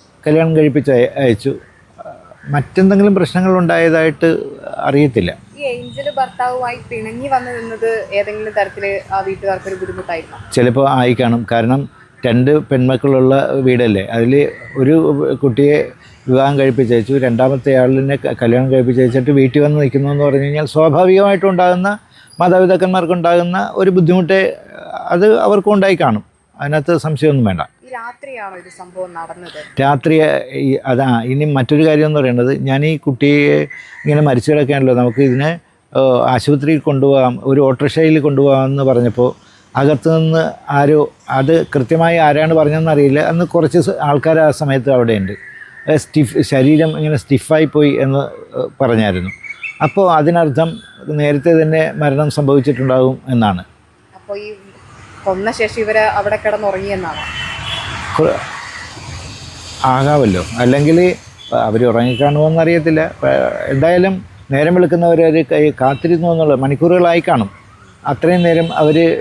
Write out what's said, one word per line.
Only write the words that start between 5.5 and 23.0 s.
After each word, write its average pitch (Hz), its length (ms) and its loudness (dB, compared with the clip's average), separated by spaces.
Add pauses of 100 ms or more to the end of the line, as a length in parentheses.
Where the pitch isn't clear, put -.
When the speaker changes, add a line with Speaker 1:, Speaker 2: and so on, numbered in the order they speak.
Speaker 2:
ഈ 285 140 -12
ഏഞ്ചൽ 247 360 -10 (100)
ഭർത്താവുമായി 247 600 -4 (140)
പിണങ്ങി 226 420 -10
വന്നു 247 240 -2
നിന്നത് 226 320 -6 (280)
ഏതെങ്കിലും 208 400 -6
തരത്തിൽ 202 280 -4 (300)
ആ - 20 -2 (100)
വീട്ടുകാർക്ക് 190 440 -6
ഒരു 185 100 -8
ബുദ്ധിമുട്ടായിരുന്നോ? 180 560 -10 (180)
Speaker 1:
ചിലപ്പോൾ 123 300 2 (120)
ആയി 123 220 2
കാണും. 117 220 0 (100)
കാരണം 120 300 0 (460)
രണ്ട് 123 240 2 (180)
പെൺമക്കളുള്ള 131 640 2 (320)
വീടല്ലേ, 120 380 2 (120)
അതിൽ 117 180 2 (480)
ഒരു 143 140 4 (480)
കുട്ടിയെ 143 340 2 (520)
വിവാഹം 135 300 2
കഴിപ്പിച്ചയച്ചു, 120 540 2 (120)
രണ്ടാമത്തെ 131 560 0
ആളിനെ 135 420 0
ക-, 127 180 -4
കല്യാണം 123 320 2
കഴിപ്പിച്ചയച്ചിട്ട് 127 680 2
വീട്ടിൽ 135 260 2
വന്ന് 147 180 0
നിൽക്കുന്നു 139 300 -2
എന്ന് 143 140 0
പറഞ്ഞു 139 200 0
കഴിഞ്ഞാൽ 151 280 -4
സ്വാഭാവികമായിട്ടും 185 800 2
ഉണ്ടാകുന്ന, 180 380 0 (480)
മാതാപിതാക്കന്മാർക്കുണ്ടാകുന്ന 175 1200 2 (220)